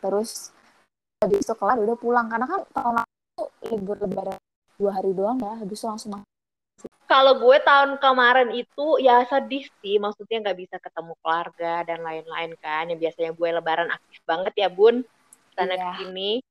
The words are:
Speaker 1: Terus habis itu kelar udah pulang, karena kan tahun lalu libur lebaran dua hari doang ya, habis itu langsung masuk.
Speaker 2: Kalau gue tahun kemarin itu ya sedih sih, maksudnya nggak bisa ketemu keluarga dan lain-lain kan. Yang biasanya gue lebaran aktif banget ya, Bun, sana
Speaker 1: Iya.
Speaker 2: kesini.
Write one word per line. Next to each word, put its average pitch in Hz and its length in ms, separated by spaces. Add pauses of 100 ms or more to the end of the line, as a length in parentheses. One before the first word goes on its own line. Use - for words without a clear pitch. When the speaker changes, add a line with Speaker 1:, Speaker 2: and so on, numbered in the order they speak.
Speaker 1:
Terus 202 480 (720)
habis 185 180
itu - 140
kelar 208 240
udah 226 180
pulang, 240 320
karena 226 180
kan 359 160 (120)
tahun 240 240
lalu - 460 (260)
libur 208 300
lebaran 196 400 (360)
dua 196 160
hari 190 220
doang 202 240
ya, 214 180
habis 208 220
itu 240 100
langsung 220 240
masuk. 202 140 (800)
Speaker 2:
Kalau 269 340
gue 247 240
tahun 277 340
kemarin 254 540
itu 285 480
ya 247 240
sedih 269 400 (160)
sih, 202 160
maksudnya 208 480
nggak 190 160
bisa 185 180
ketemu 165 440
keluarga 170 520 (120)
dan 165 160
lain-lain 160 580
kan. 156 260
Yang 170 220
biasanya 165 240
gue 165 220
lebaran 165 360
aktif - 360
banget 180 320
ya, 202 100
Bun, 220 380 (480)
sana 185 180
Speaker 1:
Iya. 185 220
Speaker 2:
kesini. 190 580